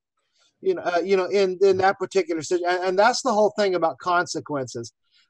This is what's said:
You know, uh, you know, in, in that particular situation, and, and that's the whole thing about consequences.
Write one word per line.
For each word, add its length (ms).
You 140
know, 80
uh, 200
you 140
know, 80
in, 360
in 160
that 200
particular 460
situation, 260
and, 200
and 100
that's 240
the 100
whole 240
thing 180
about 220
consequences. 960